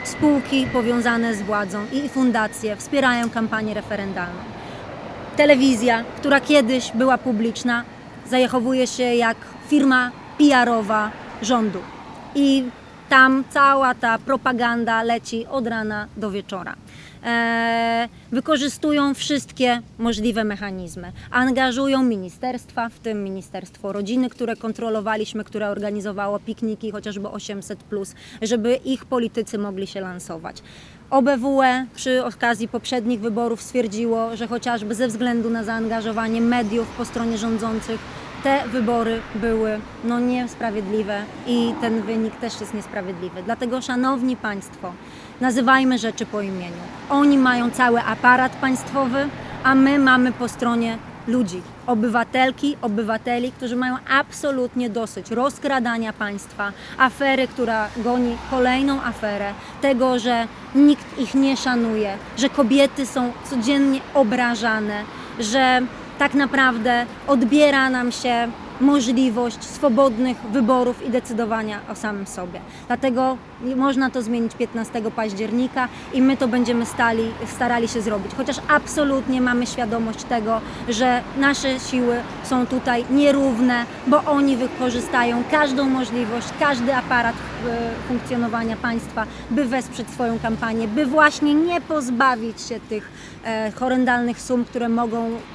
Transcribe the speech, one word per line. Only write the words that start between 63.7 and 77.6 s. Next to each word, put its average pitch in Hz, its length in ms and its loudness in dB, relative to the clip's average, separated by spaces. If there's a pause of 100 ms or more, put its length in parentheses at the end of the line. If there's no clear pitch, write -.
obrażane, 220 880 2 (380)
że 254 420 4 (360)
tak 277 160 2
naprawdę 247 720 2 (200)
odbiera 277 640 6
nam 247 220 -2
się 240 360 0 (320)
możliwość 247 840 2
swobodnych 254 720 2 (160)
wyborów 247 540 2
i 254 40 -2
decydowania 220 720 -2 (120)
o - 20 -8
samym 202 320 -6
sobie. 180 340 -10 (260)
Dlatego 254 500 0 (400)
można 269 340 2
to 247 120 -4
zmienić 226 320 -2
piętnastego 226 560 -4
października 226 800 -2 (260)
i 254 80 4
my 262 140 6
to 262 120 0
będziemy 233 380 2
stali, 226 380 2 (220)
starali 240 420 0